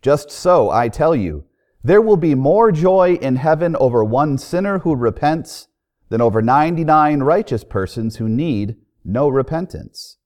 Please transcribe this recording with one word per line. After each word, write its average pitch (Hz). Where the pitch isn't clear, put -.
Just 143
so, 165
I 117
tell 156
you, 78
there 180
will 220
be 156
more 180
joy 185
in 131
heaven 160
over 120
one 135
sinner 190
who 160
repents 139
than 113
over 113
ninety-nine 151
righteous 151
persons 110
who 110
need 113
no 131
repentance. -